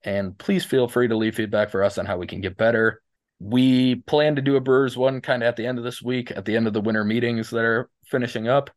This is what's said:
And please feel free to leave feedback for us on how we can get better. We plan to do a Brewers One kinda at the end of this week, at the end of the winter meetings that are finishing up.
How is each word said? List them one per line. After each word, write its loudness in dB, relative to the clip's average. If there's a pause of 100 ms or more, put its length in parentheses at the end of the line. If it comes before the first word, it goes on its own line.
And -4
please 0
feel 2
free 2
to 0
leave 0
feedback 0
for 0
us 0
on -6
how -4
we -8
can -10
get -6
better. 2 (380)
We 2
plan 2
to -4
do 2
a 4
Brewers 2
One 0
kinda -2
at 0
the -6
end -4
of -8
this -8
week, -4
at -8
the 0
end 2
of 0
the 0
winter 0
meetings -2
that -2
are 0 (160)
finishing -2
up. 2